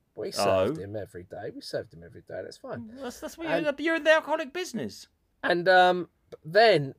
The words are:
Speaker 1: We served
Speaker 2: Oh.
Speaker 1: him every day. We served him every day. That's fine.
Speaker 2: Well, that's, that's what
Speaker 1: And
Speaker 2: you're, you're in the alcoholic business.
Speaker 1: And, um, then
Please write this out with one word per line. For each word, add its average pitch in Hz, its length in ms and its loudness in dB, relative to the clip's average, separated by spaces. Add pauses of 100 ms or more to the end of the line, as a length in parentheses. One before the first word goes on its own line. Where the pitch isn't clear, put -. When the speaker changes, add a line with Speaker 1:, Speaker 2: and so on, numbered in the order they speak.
(160)
Speaker 1:
We 101 160 -8
served 98 480 2
Speaker 2:
Oh. 90 40 -10
Speaker 1:
him 101 140 -8
every 90 260 -12
day. 95 320 -12
We 277 60 -16
served - 320 -10
him 85 100 -20
every - 180 -20
day. - 220 -12
That's - 140 -16
fine. 240 380 -14
Speaker 2:
Well, 269 100 -16
that's, - 160 -14
that's - 160 -14
what 330 100 -10
Speaker 1:
And 330 160 -2
Speaker 2:
you're, 294 140 -2
you're 330 180 -2
in 311 80 -4
the 311 80 4
alcoholic 311 400 0
business. 220 560 -8 (360)
Speaker 1:
And, 175 260 0
um, 180 400 6 (340)
then 165 560 4